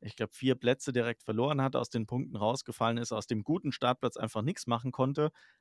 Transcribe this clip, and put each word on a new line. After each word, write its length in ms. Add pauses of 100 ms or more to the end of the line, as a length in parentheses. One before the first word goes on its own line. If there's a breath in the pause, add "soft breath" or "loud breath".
ich 160
glaub, 180
vier 220
Plätze 360
direkt 320
verloren 380
hat, 140
aus 140
den 160
Punkten 300
rausgefallen 600
ist, 140
aus 140
dem 180
guten 280
Startplatz 440
einfach 260
nix 240
machen 260
konnte, 380 (300 soft breath)